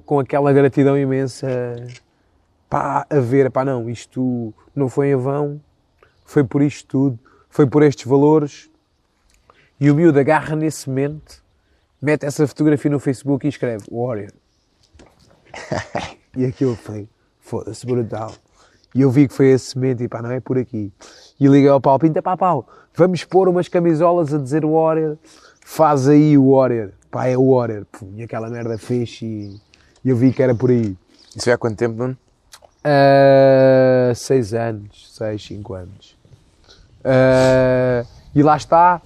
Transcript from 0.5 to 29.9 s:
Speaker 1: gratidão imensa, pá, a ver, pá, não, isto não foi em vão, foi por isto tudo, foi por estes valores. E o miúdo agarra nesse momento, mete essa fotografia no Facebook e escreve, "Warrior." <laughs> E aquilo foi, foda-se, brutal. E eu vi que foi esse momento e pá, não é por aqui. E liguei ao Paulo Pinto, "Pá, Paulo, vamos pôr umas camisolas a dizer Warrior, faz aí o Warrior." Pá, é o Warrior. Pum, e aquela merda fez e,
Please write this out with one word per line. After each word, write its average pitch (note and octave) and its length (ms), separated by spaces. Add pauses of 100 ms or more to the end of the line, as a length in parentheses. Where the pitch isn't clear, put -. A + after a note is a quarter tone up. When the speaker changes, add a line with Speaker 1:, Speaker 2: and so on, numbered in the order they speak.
Speaker 1:
gratidão C#3 440
imensa, C3+ 500 (1200)
pá, C#3+ 400
a D3+ 100
ver, C3 300
pá, C3 160
não, B2 240
isto A#2+ 640 (220)
não C#3 120
foi C#3 220
em C#3+ 60
vão, C#3+ 440 (640)
foi - 200
por C#3 180
isto - 260
tudo, C3+ 320 (300)
foi - 160
por D3 160
estes D3 240
valores. D3 640 (1080)
E C#3 100
o C#3+ 60
miúdo D#3 240
agarra D3 360
nesse D#3 320
momento, C#3 540 (580)
mete D3 280
essa D3 200
fotografia D3+ 440
no C#3+ 80
Facebook C3+ 480
e - 20
escreve, A#2 420
"Warrior." A2+ 400 (1200)
<laughs> - 640 (200)
E B2+ 80
aquilo C3 300
foi, G#2 340 (300)
foda-se, - 440
brutal. A2+ 480 (640)
E B2+ 80
eu C#3 80
vi C3 180
que - 60
foi C#3 140
esse C3 280
momento B2+ 280
e A#2+ 40
pá, A2+ 140
não A#2 80
é B2+ 100
por B2+ 160
aqui. G#2+ 380 (460)
E C#3 80
liguei C#3 200
ao C#3 140
Paulo C3+ 180
Pinto, D3+ 220
"Pá, F3+ 160
Paulo, E3+ 300 (280)
vamos F3 280
pôr F#3 260
umas F3 180
camisolas E3+ 640
a D#3 60
dizer C#3+ 260
Warrior, D#3+ 540 (440)
faz D3 460
aí D3 300
o C3+ 180
Warrior." A#2+ 360 (180)
Pá, A#2+ 160
é B2+ 100
o C3 200
Warrior. A2+ 360
Pum, G2 260
e A2 60
aquela A2+ 280
merda A#2 260
fez A#2+ 460
e, G#2 360 (460)